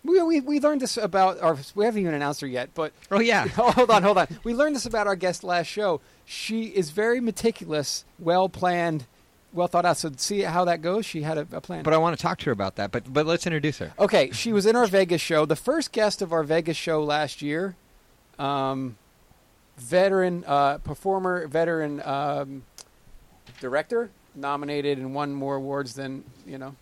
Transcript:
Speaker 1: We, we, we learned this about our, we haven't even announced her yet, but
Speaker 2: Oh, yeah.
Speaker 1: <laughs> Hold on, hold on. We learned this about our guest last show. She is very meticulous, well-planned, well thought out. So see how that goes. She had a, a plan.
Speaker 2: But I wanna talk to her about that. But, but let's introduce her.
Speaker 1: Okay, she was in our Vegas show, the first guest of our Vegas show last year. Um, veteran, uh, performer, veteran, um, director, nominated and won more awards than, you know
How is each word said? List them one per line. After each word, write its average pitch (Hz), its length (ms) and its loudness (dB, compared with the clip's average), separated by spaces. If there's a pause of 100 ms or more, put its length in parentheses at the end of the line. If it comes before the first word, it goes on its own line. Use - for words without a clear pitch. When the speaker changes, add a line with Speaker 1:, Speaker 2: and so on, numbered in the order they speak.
Speaker 1:
We, 359 200 4
we, 330 180 2
we 294 180 0
learned 294 220 2
this 240 160 -4
about 190 420 2
our, 165 160 2 (200)
we 208 100 2
haven't 214 160 0
even 165 140 0
announced 143 260 -2
her 143 60 -8
yet, 123 260 -4
but 156 180 -4 (200)
Speaker 2:
Oh, 202 80 2
yeah. 220 280 2
Speaker 1:
<laughs> - 20 0
Hold 233 420 4
on, 208 100 8
hold 196 160 6
on. 160 100 4 (160)
We 233 120 -2
learned 294 200 2
this 240 120 -6
about 220 180 -2
our 196 100 0
guest 180 280 -4
last 175 240 0
show. 196 340 -2 (240)
She - 380 -6
is 185 260 -2
very 220 320 0
meticulous, 190 840 -2 (140)
well-planned, 175 880 0 (480)
well 175 140 0
thought 175 180 2
out. 170 120 4
So 165 200 -6
see 202 240 -2
how 180 240 0
that 170 160 0
goes. 190 240 -2
She 156 160 -8
had 156 160 -4
a, 147 40 -2 (100)
a 160 100 -8
plan. 165 220 -10
Speaker 2:
But 156 100 4
I 160 40 6
wanna 160 200 2
talk 175 220 -4
to - 60 -10
her 143 60 0
about 98 260 -2
that. 101 140 -4
But, 127 220 -6
but 151 140 2
let's 170 180 0
introduce 156 320 -2
her. - 220 -10
Speaker 1:
Okay, 180 320 4
she - 200 -4
was 202 140 2
in 226 100 6
our 240 120 6
Vegas 180 340 2
show, 156 240 2
the 151 100 0
first 285 360 -2
guest 214 320 0
of 165 100 -2
our 160 80 2
Vegas 160 360 0
show 156 260 0
last 147 400 -2
year. 165 320 -4 (640)
Um, 135 580 -4 (800)
veteran, 180 680 2
uh, 143 320 4
performer, 180 680 -2
veteran, 156 560 0
um, 139 600 -4 (960)
director, 156 500 -2 (260)
nominated 143 640 -2
and 131 160 -8
won 143 180 -4
more 139 220 -4
awards 135 400 -6
than, 135 280 -10 (220)
you 139 140 -14
know 135 220 -14